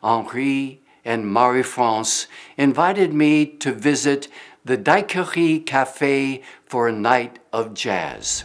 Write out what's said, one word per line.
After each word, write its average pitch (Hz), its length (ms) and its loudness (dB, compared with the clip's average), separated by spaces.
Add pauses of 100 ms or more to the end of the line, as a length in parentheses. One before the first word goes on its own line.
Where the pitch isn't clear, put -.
Henri 131 760 -2 (220)
and 113 280 -2
Marie-France 120 960 2 (300)
invited 165 560 2
me 151 320 4
to 143 260 -6
visit 143 560 0 (380)
the 127 120 0
Daiquiri 170 840 0
Cafe 135 840 -2 (220)
for 120 220 -2
a 117 40 2
night 117 480 0 (140)
of 110 200 -4
jazz. 82 720 -6